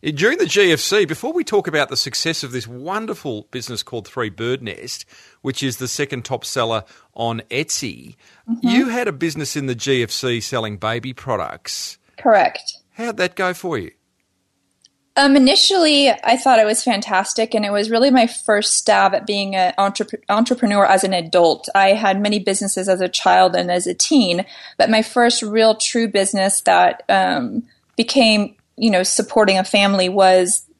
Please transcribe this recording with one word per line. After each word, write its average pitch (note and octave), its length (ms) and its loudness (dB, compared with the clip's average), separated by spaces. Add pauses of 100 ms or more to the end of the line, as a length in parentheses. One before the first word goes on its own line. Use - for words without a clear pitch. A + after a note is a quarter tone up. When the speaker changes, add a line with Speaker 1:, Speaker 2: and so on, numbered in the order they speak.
Speaker 1:
During E3+ 360 -2
the G4+ 80 0
G F#3 260 2
F D3+ 80 0
C, G#3 240 0
before G3 300 -6
we F4 100 -2
talk G3+ 240 -2
about D3+ 220 -2
the C3 60 -6
success D#3 460 -4
of B2+ 100 -12
this B2 140 -8
wonderful D3 840 -10
business A#2+ 320 -10
called A2+ 260 -12
Three A#2 220 -6
Bird A#2+ 320 -6
Nest, - 420 -14 (380)
which C3 200 -6
is C3 140 -4
the B2+ 120 -10
second C3+ 360 -8
top - 220 -8
seller A2+ 380 -4 (280)
on A#2 380 -6
Etsy, A2+ 680 -8 (320)
Speaker 2:
Mm-hmm. A#3 180 -4
Speaker 1:
you B3 220 2
had A#3+ 200 -4
a F#3 40 -4
business D3+ 440 -6
in C#3+ 100 -6
the B2+ 80 -4
G B2+ 280 -2
F A2+ 80 -4
C A#2+ 300 -4
selling G#2+ 380 -6
baby A2+ 340 -6
products. - 880 -8 (180)
Speaker 2:
Correct. - 600 0 (160)
Speaker 1:
How'd A3+ 240 -8
that F3+ 180 -4
go F3+ 160 -2
for E3+ 240 -8
you? F#2 140 -8 (1300)
Speaker 2:
Um, C#4 200 4
initially, D4 720 4
I A#3 300 2
thought B3+ 200 4
it A3 60 6
was G#3+ 180 0
fantastic, G#3 720 -2
and G#3+ 120 0
it G3+ 40 -4
was G#3 200 -2
really A#3 200 4
my B3+ 160 6
first - 520 0
stab G3 340 4
at G3 140 -4
being G3+ 280 -4
an F#3 220 0
entrep-, G3 380 -2 (160)
entrepreneur G#3 560 2
as F#3+ 180 4
an F#3+ 80 0
adult. E3+ 600 2
I G3 140 4
had G3+ 340 2
many G#3 160 0
businesses F#3+ 500 -4
as F#3 140 2
a F3+ 60 -2
child F#3 460 2
and F3+ 160 -2
as F3+ 160 -2
a F3+ 60 -4
teen, F#3+ 540 0 (320)
but - 100 4
my A3 140 4
first A#3+ 400 2
real A3 320 2
true A3+ 340 -2
business G3 540 0
that, F3+ 460 2
um, G2 560 0 (320)
became, A3+ 580 0 (220)
you A3+ 140 0
know, F#3 120 2
supporting G3 560 2
a F#3+ 60 0
family G3 440 2
was F#3 560 2 (160)